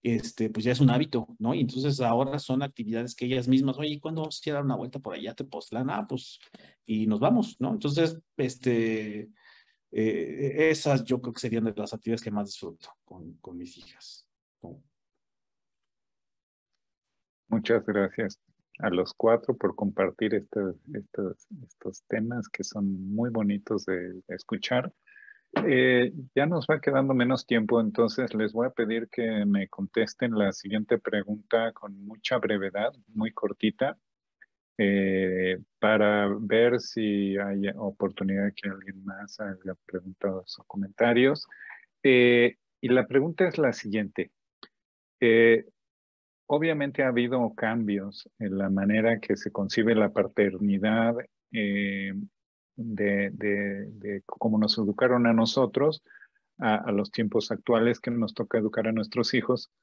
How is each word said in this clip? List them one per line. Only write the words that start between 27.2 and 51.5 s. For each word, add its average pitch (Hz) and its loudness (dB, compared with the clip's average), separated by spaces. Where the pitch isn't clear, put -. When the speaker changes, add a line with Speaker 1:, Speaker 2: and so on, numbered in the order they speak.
Speaker 2:
tiempo, 117 2
entonces 113 0
les 107 0
voy 117 0
a - -2
pedir 113 -2
que 110 -2
me 101 2
contesten 110 -2
la 98 2
siguiente 107 -2
pregunta 107 -2
con 101 -16
mucha 110 -4
brevedad, 101 -2
muy 110 -4
cortita, 110 -2
eh, 95 2
para 104 4
ver 113 4
si 101 -2
hay 98 -2
oportunidad 98 -2
que - -10
alguien 95 -12
más 98 -14
haga 95 -10
preguntas 92 -8
o - -20
comentarios. 120 2
Eh, 123 6
y 123 -6
la 127 4
pregunta 160 2
es 165 -2
la 135 2
siguiente. 104 -4
Eh, 113 8
obviamente 147 0
ha 131 4
habido 120 0
cambios 104 -2
en 98 -4
la 98 0
manera 107 2
que 101 -2
se - -8
concibe 107 0
la 104 4
paternidad, 104 2